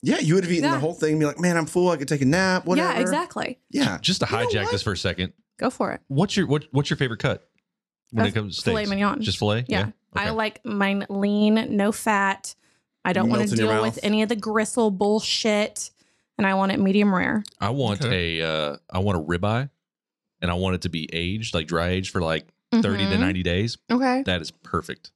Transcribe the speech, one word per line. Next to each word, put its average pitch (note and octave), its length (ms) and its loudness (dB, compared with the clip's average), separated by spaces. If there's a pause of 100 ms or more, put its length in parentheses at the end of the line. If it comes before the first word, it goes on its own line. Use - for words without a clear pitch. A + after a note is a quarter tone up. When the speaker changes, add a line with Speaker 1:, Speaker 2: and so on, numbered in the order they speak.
Speaker 1:
Yeah, A3+ 180 0
you D#3+ 140 2
would F#3 100 4
have F3 80 -2
eaten E3+ 140 2
Speaker 2:
Yeah. - 80 2
Speaker 1:
the - 60 -2
whole D#3+ 160 -2
thing D#3 160 0
and D#3 80 0
be D3 80 2
like, C#3+ 120 -4
"Man, F3 160 2
I'm D#3+ 120 2
full. F3 240 2
I D#3+ 60 0
could C3+ 100 -6
take C#3+ 140 0
a C3 40 4
nap, F#3 400 2
whatever." D#4 280 2
Speaker 2:
Yeah, A3+ 60 -2
exactly. C#4+ 600 -2 (100)
Speaker 1:
Yeah. G2+ 320 0
Speaker 3:
Just F#3 200 -2
to A#2+ 80 0
Speaker 2:
You A2+ 100 -2
know A#2+ 80 0
Speaker 3:
hijack G#2+ 160 0
Speaker 2:
what? - 80 0
Speaker 3:
this G2+ 100 -2
for A2 120 -2
a E2 40 -4
second. F#2 360 -4 (240)
Speaker 2:
Go B3 120 -2
for - 220 -4
it. - 160 -8
Speaker 3:
What's D3 280 0
your, F#3 120 2
what, D3 240 0
what's C#3 180 0
your D#3+ 80 -2
favorite A2+ 220 -2
cut - 280 -4 (600)
when A2+ 160 2
it - 40 2
Speaker 2:
Uh, - 40 -6
Speaker 3:
comes G#2 240 -4
to - 60 -8
Speaker 2:
filet A2 220 0
Speaker 3:
steaks? - 40 -4
Speaker 2:
mignon. G2 320 0
Speaker 3:
Just G2+ 160 -2
filet? A2 300 0
Speaker 2:
Yeah. G3+ 120 0
Speaker 3:
Yeah. F#3+ 60 0 (300)
Speaker 2:
I G3+ 80 -2
Speaker 3:
Okay. G#3+ 80 -2
Speaker 2:
like G#3+ 340 -4
mine G3+ 420 0
lean, G#3 600 2 (100)
no G3+ 140 2
fat. G3 640 -2 (500)
I F3+ 80 0
don't A2+ 160 2
wanna - 120 2
Speaker 1:
Melts G#3 120 0
in A3 60 2
your G#3+ 80 2
Speaker 2:
deal A3 160 2
Speaker 1:
mouth. A3+ 120 -2
Speaker 2:
with - 80 -12
any G#3+ 200 2
of G#3+ 60 -2
the A#3+ 60 0
gristle G#3+ 540 0
bullshit, G#3 1000 0 (480)
and G3+ 80 2
I F#3+ 80 2
want G3 160 2
it - 80 0
medium G3+ 340 4
rare. G3+ 300 0 (160)
Speaker 3:
I G2+ 100 0
want A#2+ 340 0
Speaker 4:
Okay. F2 360 0
Speaker 3:
a, D#2+ 80 0
uh, D2+ 300 -2 (140)
I F#2 80 0
want F#2+ 200 2
a - 20 -2
ribeye, G2+ 480 -2 (720)
and F2 80 0
I F2 60 0
want F#2 200 0
it F2 60 -4
to F#2 80 -2
be D#2+ 240 -6
aged, F#2+ 400 -4
like, D#2+ 140 -2
dry E2+ 220 0
aged F#2 220 -2
for, F#2+ 100 -2
like, D#2+ 260 -2 (240)
thirty G3+ 320 2
to G3 80 0
Speaker 2:
Mm-hmm. G3+ 100 2
Speaker 3:
ninety - 220 0
days. G2+ 340 0 (140)
Speaker 2:
Okay. B3+ 340 0
Speaker 3:
That F3+ 160 0
is - 80 -10
perfect. - 680 -8